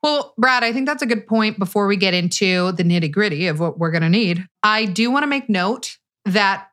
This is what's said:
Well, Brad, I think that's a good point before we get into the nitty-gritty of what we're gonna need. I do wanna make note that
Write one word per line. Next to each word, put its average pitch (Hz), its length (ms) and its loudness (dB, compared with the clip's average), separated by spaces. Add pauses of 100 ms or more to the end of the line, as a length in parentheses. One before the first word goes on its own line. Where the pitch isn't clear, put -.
Well, 294 320 -2
Brad, 247 240 2
I 233 100 0
think 269 140 -2
that's 294 160 -2
a 277 40 -2
good 220 200 -2
point 214 320 0
before 196 300 0
we 202 80 2
get 190 180 2
into 180 560 0
the 175 140 -2
nitty-gritty 175 640 0
of 151 100 -2
what 165 220 -4
we're 165 100 0
gonna 165 180 0
need. 180 380 0 (160)
I 214 220 2
do 220 260 0
wanna 285 160 0
make 277 220 -4
note 196 500 -2 (280)
that 196 460 0